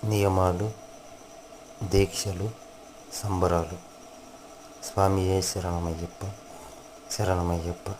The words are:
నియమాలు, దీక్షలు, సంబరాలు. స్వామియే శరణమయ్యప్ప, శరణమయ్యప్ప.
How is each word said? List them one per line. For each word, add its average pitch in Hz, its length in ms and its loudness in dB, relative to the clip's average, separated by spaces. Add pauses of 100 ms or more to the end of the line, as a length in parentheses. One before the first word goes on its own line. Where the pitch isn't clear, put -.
నియమాలు, 98 680 4 (1120)
దీక్షలు, 98 680 2 (640)
సంబరాలు. 87 640 2 (1040)
స్వామియే 95 580 4
శరణమయ్యప్ప, 87 840 -2 (840)
శరణమయ్యప్ప. 87 880 0